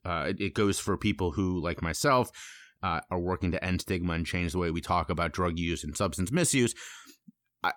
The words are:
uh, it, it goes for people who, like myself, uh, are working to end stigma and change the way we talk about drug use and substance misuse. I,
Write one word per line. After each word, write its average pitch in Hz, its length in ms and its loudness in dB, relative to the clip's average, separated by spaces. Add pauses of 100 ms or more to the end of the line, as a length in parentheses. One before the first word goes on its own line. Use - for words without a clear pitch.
uh, 82 260 -2
it, 95 120 -4
it 98 140 -2
goes 101 240 4
for 95 180 0
people 98 340 0
who, 90 300 0
like 80 200 -4
myself, 123 500 2 (520)
uh, 85 260 0
are 90 100 0
working 90 320 0
to 85 120 -2
end 90 180 0
stigma 87 320 0
and 82 120 0
change 87 260 -2
the 90 80 0
way 87 120 2
we 82 100 -2
talk 87 280 0
about 85 240 0
drug 87 240 0
use 82 260 -2
and 78 120 -8
substance 92 360 0
misuse. 135 420 4 (920)
I, - 140 0